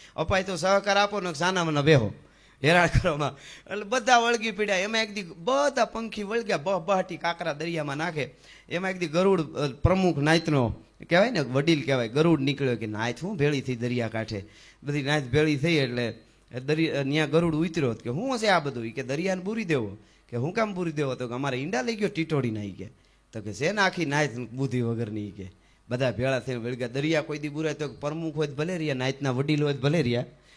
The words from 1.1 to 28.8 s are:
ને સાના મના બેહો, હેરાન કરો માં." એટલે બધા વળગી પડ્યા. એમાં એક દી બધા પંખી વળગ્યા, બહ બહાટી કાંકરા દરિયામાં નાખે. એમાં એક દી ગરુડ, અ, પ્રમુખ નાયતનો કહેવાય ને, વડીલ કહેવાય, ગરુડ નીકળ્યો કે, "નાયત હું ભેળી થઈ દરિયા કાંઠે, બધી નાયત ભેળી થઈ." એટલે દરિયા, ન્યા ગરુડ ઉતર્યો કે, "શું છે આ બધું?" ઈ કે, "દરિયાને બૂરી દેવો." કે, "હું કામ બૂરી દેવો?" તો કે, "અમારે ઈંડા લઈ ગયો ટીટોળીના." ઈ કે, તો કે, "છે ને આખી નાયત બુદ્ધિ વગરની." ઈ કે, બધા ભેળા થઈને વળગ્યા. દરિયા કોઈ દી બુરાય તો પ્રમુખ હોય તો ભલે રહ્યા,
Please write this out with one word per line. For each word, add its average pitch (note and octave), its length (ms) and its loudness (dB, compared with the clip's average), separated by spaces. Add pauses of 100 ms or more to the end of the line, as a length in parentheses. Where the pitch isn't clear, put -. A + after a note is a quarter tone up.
ને F3+ 140 -2
સાના F3 300 2
મના D#3 180 2
બેહો, C#3 320 6 (500)
હેરાન E3+ 240 6
કરો D#3 300 4
માં." D3 180 -2 (360)
એટલે G#3 120 -6
બધા A#3+ 340 4
વળગી A#3 340 2
પડ્યા. G3+ 240 0
એમાં G#3+ 280 0
એક G#3 100 -8
દી G3+ 100 -6 (140)
બધા C4 480 2
પંખી A3 380 -6
વળગ્યા, G#3 340 -2
બહ F3+ 220 0
બહાટી F#3 380 0
કાંકરા E3+ 360 -2
દરિયામાં D3+ 440 -4
નાખે. D#3 320 -4 (400)
એમાં F#3 220 -4
એક F#3 80 -8
દી F3 80 -2
ગરુડ, F3+ 340 4
અ, C#3+ 300 -4
પ્રમુખ F3 460 2
નાયતનો D3+ 580 4 (340)
કહેવાય G3 220 4
ને, G#3+ 80 0
વડીલ C#3+ 420 2
કહેવાય, A#2+ 280 0
ગરુડ D3+ 320 4
નીકળ્યો C3+ 340 0
કે, A2 100 -6
"નાયત A2 380 -4
હું G3+ 140 -6
ભેળી C#3+ 240 2
થઈ B2+ 140 -4
દરિયા A#2+ 320 -2
કાંઠે, G#2+ 380 -6 (380)
બધી C#3+ 200 -2
નાયત C#3 280 -2
ભેળી D3+ 260 4
થઈ." D#3+ 160 2
એટલે A#2+ 400 0 (520)
દરિયા, D3 380 0
ન્યા D3 220 0
ગરુડ D#3+ 300 2
ઉતર્યો D#3 380 0
કે, A2 160 -8
"શું A3+ 300 -2
છે A3 80 -2
આ F#3 120 6
બધું?" B2 260 -4
ઈ A2+ 60 -8
કે, C3 120 -6
"દરિયાને F3 380 -2
બૂરી G#3+ 240 -4
દેવો." A#2 320 -2 (320)
કે, A#2+ 80 -6
"હું C3+ 160 -2
કામ A3 200 0
બૂરી F3+ 180 -4
દેવો?" C#3+ 240 -2
તો B2 120 -6
કે, A2+ 60 -8
"અમારે C3 240 -2
ઈંડા F3+ 240 -4
લઈ A#3 140 -4
ગયો G3+ 140 -2
ટીટોળીના." C#3 520 -2
ઈ G2+ 100 -8
કે, F2+ 140 -14 (480)
તો A2 80 -10
કે, G#2 120 -10
"છે C3+ 180 -2
ને G#3+ 100 0
આખી F3+ 240 0
નાયત C#3 340 0
બુદ્ધિ B2 420 -4
વગરની." A2+ 460 -4
ઈ G2 40 -12
કે, F#2 200 -14 (380)
બધા B2 220 0
ભેળા B2+ 280 -2
થઈને B2 200 -6
વળગ્યા. B2 280 -6
દરિયા D3 340 0
કોઈ D3+ 160 -6
દી D3 120 -6
બુરાય D3+ 240 -2
તો D3 140 -6
પ્રમુખ D3+ 480 -6
હોય D3+ 120 0
તો C#3 80 -10
ભલે E3 220 -4
રહ્યા, D3+ 160 -2